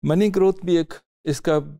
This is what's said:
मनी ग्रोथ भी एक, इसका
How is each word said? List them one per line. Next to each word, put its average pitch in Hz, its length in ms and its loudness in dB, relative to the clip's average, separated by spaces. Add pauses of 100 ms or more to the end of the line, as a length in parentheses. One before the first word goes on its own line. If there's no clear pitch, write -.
मनी 170 260 2
ग्रोथ 190 240 2 (120)
भी 175 120 2
एक, 165 160 -2 (320)
इसका 151 320 0 (220)